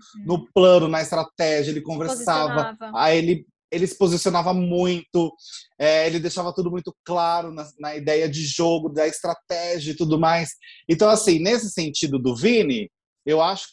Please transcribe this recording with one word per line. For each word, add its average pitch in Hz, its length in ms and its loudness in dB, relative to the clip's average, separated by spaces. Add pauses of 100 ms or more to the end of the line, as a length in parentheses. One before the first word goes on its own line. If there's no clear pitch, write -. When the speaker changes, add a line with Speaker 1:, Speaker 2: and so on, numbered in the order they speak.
(160)
Speaker 1:
Uhum. 208 100 -16
Speaker 2:
no 170 260 -4
plano, 180 360 8
na 160 120 0
estratégia, 156 680 -2
ele 151 100 -6
conversava, 156 840 -2
Speaker 1:
Posicionava. 220 300 -10
Speaker 2:
aí 156 240 4
ele, 165 280 0 (240)
ele 175 160 -2
se 175 100 -12
posicionava 175 560 0
muito, 175 800 0 (460)
é, 156 280 4
ele 165 120 -2
deixava 170 360 -6
tudo 175 160 -4
muito 175 240 -10 (100)
claro 170 480 -2
na, 151 140 -12 (120)
na 151 180 -10
ideia 151 320 0
de 151 160 -6
jogo, 165 440 0
da 151 180 0
estratégia 170 840 -6
e 151 40 -10
tudo 160 220 0
mais. 165 320 0 (380)
Então, 170 200 4
assim, 214 300 4
nesse 214 320 0
sentido 147 480 -4
do 123 180 0
Vini, 147 540 0 (340)
eu 156 160 2
acho 185 320 -2